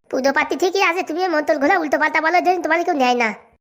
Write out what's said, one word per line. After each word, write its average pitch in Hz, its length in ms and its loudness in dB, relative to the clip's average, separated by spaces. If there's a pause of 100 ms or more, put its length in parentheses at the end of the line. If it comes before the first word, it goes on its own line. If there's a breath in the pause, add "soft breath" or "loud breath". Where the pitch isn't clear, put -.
(120)
পুজো 262 220 0
পার্টি 294 220 -2
ঠিকই 370 260 0
আছে, 359 220 0
তুমি 330 180 -6
এই 370 60 0
মন্ত্র 311 280 0
ঘোলা 294 240 2
উল্টো 311 200 -2
পাল্টা 311 220 0
বলো, 330 200 2
যেন 359 200 0
তোমার 330 220 0
কেউ 349 100 0
নেয় 247 220 2
না। 226 180 0 (280)